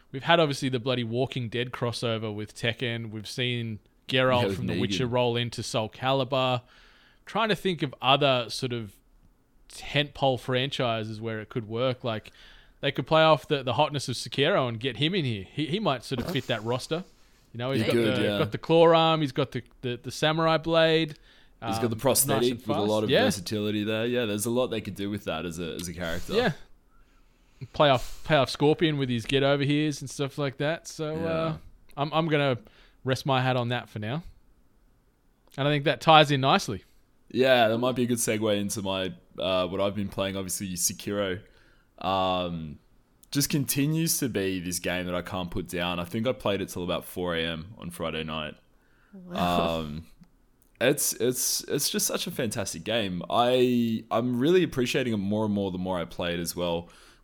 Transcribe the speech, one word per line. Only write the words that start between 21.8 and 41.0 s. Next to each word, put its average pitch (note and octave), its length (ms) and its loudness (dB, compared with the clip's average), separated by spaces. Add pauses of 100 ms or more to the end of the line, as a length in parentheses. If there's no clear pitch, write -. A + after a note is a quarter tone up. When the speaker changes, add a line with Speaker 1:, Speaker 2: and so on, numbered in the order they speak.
Speaker 2:
the A#2+ 40 0
Speaker 1:
Um, A2+ 60 2
nice A2+ 80 -6
Speaker 2:
prosthetic B2+ 500 4
Speaker 1:
and A#2+ 100 -6
Speaker 2:
with - 100 -12
a C#3+ 40 2
Speaker 1:
fast. G#2 140 0
Speaker 2:
lot G#2+ 160 2
of G#2+ 60 0
Speaker 1:
Yeah. F#3+ 140 4
Speaker 2:
versatility G#2+ 600 -2
there. A2 220 0
Yeah, B2 180 0
there's G#2 220 -2
a A#2+ 40 -2
lot A#2+ 180 0
they A2+ 120 -4
could G2 160 -8
do G2 140 -4
with G#2 160 -6
that E2 200 -4
as E2 140 -8
a, E2 140 -6
as E2+ 140 -8
a F2+ 40 -8
character. E2+ 400 -4
Speaker 1:
Yeah. G#3+ 200 2 (1200)
Play D3+ 160 6
off, - 340 0
play D#3 120 4
off C3 120 4
Scorpion D3+ 480 2
with C3+ 140 0
his A#2 160 -2
get C3+ 160 2
over C#3+ 200 4
heres D3 380 0
and C3+ 80 -10
stuff C#3 300 -6
like C#3 180 -4
that. D3+ 320 -4
So, D#3 260 -6
Speaker 2:
Yeah. E3 140 -4
Speaker 1:
uh, D#3+ 280 -2 (420)
I'm, C#3+ 160 -2
I'm E3 140 2
gonna C#3+ 280 4 (480)
rest B2+ 220 0
my C3 160 2
hat B2+ 140 2
on A#2+ 120 -2
that A#2+ 220 -4
for - 80 -8
now. A#2 240 -4 (1400)
And C#3 100 0
I - 20 2
think D3 140 0
that D3 160 0
ties D#3 300 10
in C#3+ 100 2
nicely. C3 440 2 (460)
Speaker 2:
Yeah, B2 380 6
that A2+ 100 2
might B2 160 2
be B2 100 2
a - 20 -2
good A#2+ 120 0
segue G#2+ 400 0
into G2+ 220 -4
my, F#2+ 320 0 (260)
uh, F#2 280 0
what F#2 140 -2
I've G2+ 140 2
been G2+ 140 -4
playing. G2 280 -4
Obviously, F#2+ 380 -6
Sekiro, G2 680 -2 (580)